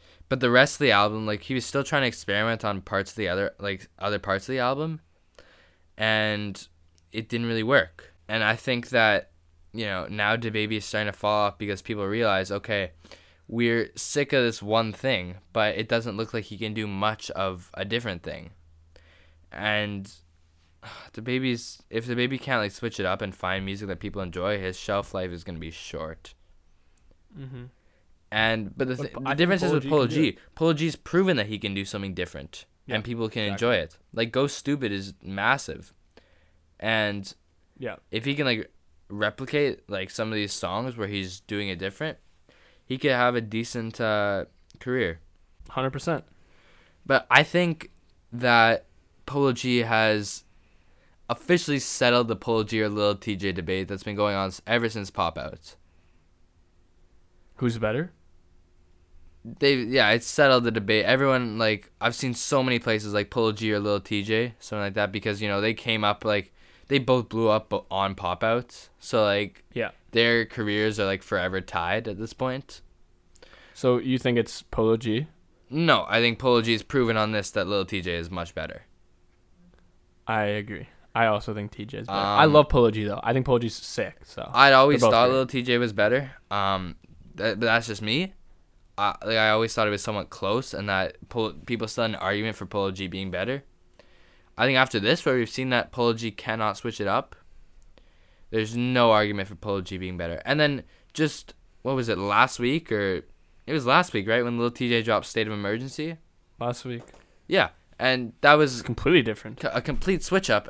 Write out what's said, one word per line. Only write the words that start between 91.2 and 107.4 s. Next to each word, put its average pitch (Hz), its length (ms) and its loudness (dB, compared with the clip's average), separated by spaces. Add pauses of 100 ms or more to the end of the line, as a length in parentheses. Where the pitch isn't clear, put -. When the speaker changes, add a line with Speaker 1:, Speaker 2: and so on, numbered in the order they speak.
Speaker 1:
Pol-, 110 240 -4 (120)
people 113 220 -4
still 117 160 -2
had 113 80 0
an 101 60 -6
argument 104 400 -2
for 104 80 -10
Polo 98 260 -2
G 95 160 -8
being 95 240 -8
better. 110 320 -4 (920)
I 117 80 2
think 131 120 4
after 127 220 4
this, 117 260 2
where 135 100 4
we've 120 140 0
seen 131 200 -6
that 123 240 0
Polo 120 200 2
G 113 180 -6
cannot 110 460 -4
switch - 220 -6
it 101 80 -2
up, 107 280 -2 (1120)
there's 110 260 -2
no 123 360 4
argument 104 360 2
for 104 80 -14
Polo 98 260 -4
G 92 160 -8
being 92 200 -8
better. 85 280 -6
And 143 140 2
then 147 240 0 (300)
just, - 400 -2 (280)
what 131 140 -2
was 120 140 -2
it, 104 80 0
last 101 420 4
week? 131 320 -2
Or 98 320 0 (420)
it 135 80 -6
was 147 120 -2
last 175 280 4
week, 101 140 -2
right, 117 160 2
when 120 160 -2
Lil 120 120 2
T 120 180 -4
J 117 120 4
dropped 110 240 0
State 110 220 -2
of 107 60 -4
Emergency? 127 640 -6 (420)
Speaker 2:
Last 120 240 -4
week. 120 200 -8 (440)